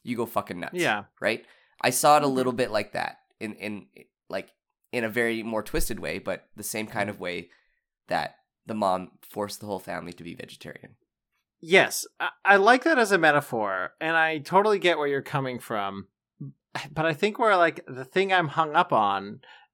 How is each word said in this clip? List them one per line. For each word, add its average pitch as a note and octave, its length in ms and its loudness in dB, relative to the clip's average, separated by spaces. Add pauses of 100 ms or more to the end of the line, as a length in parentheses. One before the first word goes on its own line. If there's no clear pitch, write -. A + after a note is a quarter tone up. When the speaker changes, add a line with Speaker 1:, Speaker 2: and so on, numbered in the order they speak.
Speaker 1:
you A#2 140 -6
go A#2 80 -2
fucking G2+ 340 -6
nuts, E2 160 -10
Speaker 2:
Yeah. A#2 280 -2 (180)
Speaker 1:
right? G#2+ 240 -2 (360)
I - 100 2
saw D3+ 260 6
it D3 60 4
a - 20 2
Speaker 2:
Mm-hmm. C3+ 100 2
Speaker 1:
little B2+ 180 0
bit A2+ 180 -2
like G#2+ 220 -2
that - 240 -6 (220)
in, G#2+ 160 -8
in, G#2 320 -10 (420)
like, F#2+ 200 -8 (420)
in A#2+ 120 -2
a A2+ 60 -2
very A2+ 340 -2
more A2 180 -4
twisted A#2 380 -2
way, E2+ 180 -6
but F#2+ 380 -8
the G#2 80 -16
same G#2+ 240 -8
kind G#2 220 -4
of G2 80 -10
Speaker 2:
Mm-hmm. F#2 60 -12
Speaker 1:
way F2 260 -8 (580)
that E2 300 -4 (300)
the A2+ 60 -8
mom F#2 380 -2 (100)
forced G2+ 380 -10
the G#2+ 80 -14
whole G2 120 -6
family F2 340 -12
to E2+ 100 -18
be E2+ 100 -12
vegetarian. - 640 -18 (680)
Speaker 2:
Yes, E3 440 2 (140)
I, E3+ 100 -4 (140)
I G3 140 8
like A#3 260 6
that E4 160 2
as G#3 120 2
a F#3+ 80 4
metaphor, A2 720 2 (100)
and D#3+ 160 -2
I D#3+ 220 0
totally G3 400 2
get E3+ 180 2
where D3 100 -2
you're C#3 140 -2
coming C3 380 -4
from. G2 480 -6 (840)
But D#3+ 140 -2
I D#3+ 80 0
think G#3 260 -2
where, G#3+ 160 4
like, E3+ 320 4
the B2+ 180 -12
thing F#3+ 280 0
I'm F3 160 4
hung D#3 260 0
up F3 160 2
on, G#2 500 0 (320)